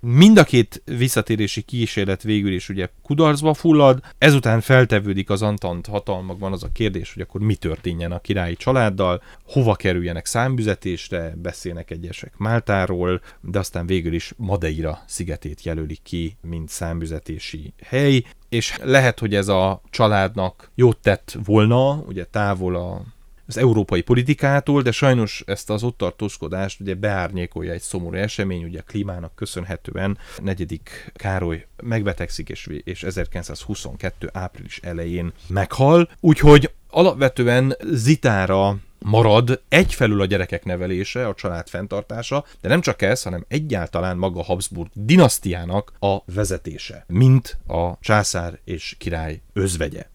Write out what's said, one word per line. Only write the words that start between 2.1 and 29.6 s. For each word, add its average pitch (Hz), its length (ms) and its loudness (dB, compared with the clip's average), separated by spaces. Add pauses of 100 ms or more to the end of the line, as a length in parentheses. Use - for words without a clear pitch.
végül 104 300 0
is 90 160 -6
ugye 95 200 -6 (140)
kudarcba 151 520 2
fullad, 143 460 6 (180)
ezután 123 420 4
feltevődik 104 720 2
az 101 120 0
Antant 95 440 -4
hatalmakban 95 680 -6
az 90 100 -8
a - 100 -6
kérdés, 92 400 -4
hogy 95 100 -10
akkor - 180 -8
mi 107 140 2
történjen 85 580 -6
a 87 80 -8
királyi 87 360 -4
családdal, 95 640 0 (220)
hova 113 300 2
kerüljenek 87 520 -4
számüzetésre, 101 1080 -4
beszélnek 85 540 -10
egyesek 85 460 -12
Máltáról, 95 840 -2 (200)
de 90 180 -4
aztán 87 280 -6
végül 85 280 -2
is - 220 -6
Madeira 80 720 -4
szigetét 78 560 -8
jelölik 80 400 -8
ki, 87 380 -6
mint 82 280 -10
számüzetési 80 1040 -10 (100)
hely. 135 400 2 (260)
És - 340 -4
lehet, 131 360 2
hogy 104 160 -2
ez 98 140 0
a 95 320 2 (100)
családnak 101 840 0
jót 123 240 4
tett - 460 0
volna, 110 480 4 (140)
ugye, 92 180 -10
távol 92 520 -2
a, 90 260 -8 (440)
az - 100 -10
európai 107 460 2
politikától, 139 800 2
de 120 80 0
sajnos 120 560 0
ezt - 240 -6
az 107 120 -2
ott 120 160 -4
tartózkodást, 95 840 -6
ugye, 98 140 -6
beárnyékolja 90 760 -4
egy 85 80 -8
szomorú 87 360 -8
esemény, 95 480 -4
ugye, 85 140 -12
a - 120 -18
klímának 92 440 -8
köszönhetően 92 840 -8 (240)